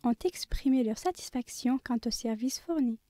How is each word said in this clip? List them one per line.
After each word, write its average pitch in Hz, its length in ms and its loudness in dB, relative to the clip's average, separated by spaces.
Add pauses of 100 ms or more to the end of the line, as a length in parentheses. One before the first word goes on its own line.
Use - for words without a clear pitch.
ont 240 120 4 (100)
exprimé 262 580 2
leur 220 140 0
satisfaction - 880 -2
quant 233 200 0
aux 233 60 0
services 226 480 -2
fournis. 262 400 0 (100)